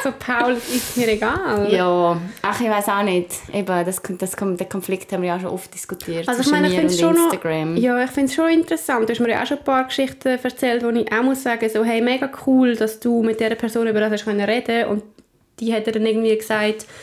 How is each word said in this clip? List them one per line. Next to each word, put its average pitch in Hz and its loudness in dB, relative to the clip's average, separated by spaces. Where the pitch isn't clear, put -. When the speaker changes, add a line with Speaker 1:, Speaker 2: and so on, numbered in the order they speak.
Speaker 1:
so, 269 -2
Paul, 247 0
es 240 -6
ist - -4
mir 240 2
egal. 220 0
Speaker 2:
Ja, 175 4
ach, 202 0
ich 226 0
weiss 208 0
auch 202 2
nicht. 180 0
Eben, 202 -2
das, 185 -2
das, 190 -6
den 185 -4
Konflikt 190 -6
haben 180 -2
wir 180 0
ja 175 -2
auch 185 -6
schon 185 -6
oft - -8
diskutiert 170 -8
Speaker 1:
Also 240 0
ich 262 2
Speaker 2:
zwischen 294 4
Speaker 1:
meine, 185 4
ich 180 2
Speaker 2:
mir - 2
Speaker 1:
find's - 2
Speaker 2:
und 170 2
Speaker 1:
schon 170 4
noch, 339 6
Speaker 2:
Instagram. 160 -2
Speaker 1:
ja, 247 2
ich 254 -4
find's 269 0
schon 330 2
interessant. 311 0
Du 233 0
hast 226 -4
mir 233 2
ja - 0
auch 247 -4
schon 285 -2
ein 285 -12
paar 262 2
Geschichten 262 -4
erzählt, 247 -2
wo 233 0
ich 226 0
auch 226 0
muss 262 2
sagen, 226 -2
so, 220 0
hey, 226 2
mega 262 0
cool, 254 6
dass 220 -2
du 233 2
mit 226 0
dieser 226 0
Person 226 -2
über 214 2
das 214 2
hast 208 -4
können 202 0
reden. 233 0
Und 208 -2
die 226 -2
hat 220 0
dir 220 -2
dann 220 0
irgendwie 220 2
gesagt, 214 0